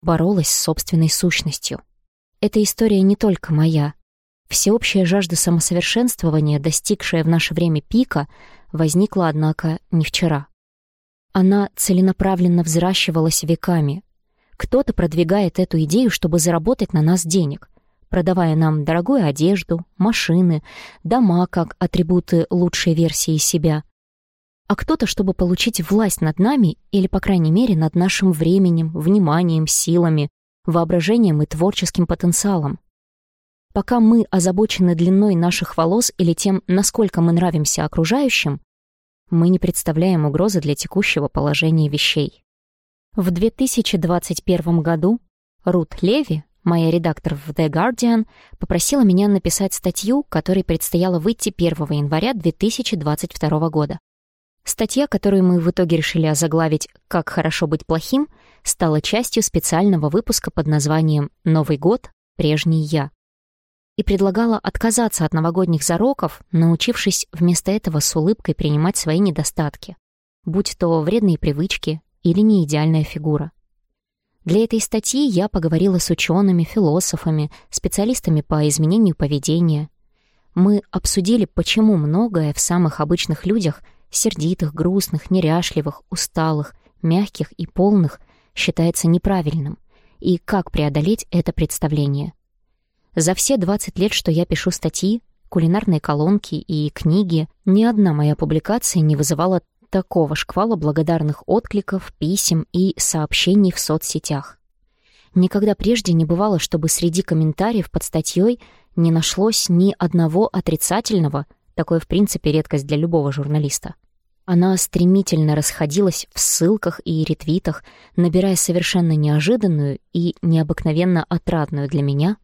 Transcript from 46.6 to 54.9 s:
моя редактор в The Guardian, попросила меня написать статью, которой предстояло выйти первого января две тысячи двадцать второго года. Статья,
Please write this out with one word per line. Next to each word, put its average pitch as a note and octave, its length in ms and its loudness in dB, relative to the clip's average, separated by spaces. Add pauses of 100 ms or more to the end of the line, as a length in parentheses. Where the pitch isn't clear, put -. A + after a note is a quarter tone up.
моя E3 260 2
редактор D#3+ 460 -2
в C#3+ 160 -10
The D#3 180 0
Guardian, A3+ 560 0 (320)
попросила B3+ 460 0
меня G3 240 4
написать G3 480 0
статью, A3+ 480 -2
которой F#3 400 -2
предстояло F3 560 0
выйти G#3 320 -2
первого D#3+ 420 -2
января D#3 400 -2
две E3+ 180 -2
тысячи A3+ 440 -4
двадцать D3+ 380 -4
второго D#3 360 -2
года. D#3 300 -4 (680)
Статья, B3+ 380 -2